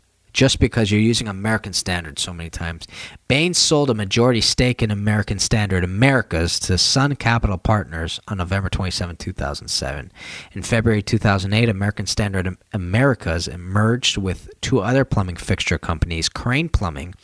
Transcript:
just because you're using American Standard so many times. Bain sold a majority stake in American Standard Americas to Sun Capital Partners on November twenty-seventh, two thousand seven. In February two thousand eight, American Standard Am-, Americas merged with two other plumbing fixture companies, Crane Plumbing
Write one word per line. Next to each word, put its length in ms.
just 240
because 320
you're 100
using 280
American 440
Standard 460
so 160
many 160
times. 380
Bain 260
sold 340
a 60
majority 460
stake 420
in 80
American 480
Standard 460
Americas 760
to 180
Sun 400
Capital 400
Partners 720
on 100
November 300
twenty-seventh, 520
two 120
thousand 360
seven. 440
In 100
February 400
two 160
thousand 360
eight, 160
American 360
Standard 400
Am-, 120
Americas 840
merged 600
with 320
two 200
other 260
plumbing 300
fixture 420
companies, 500
Crane 400
Plumbing 560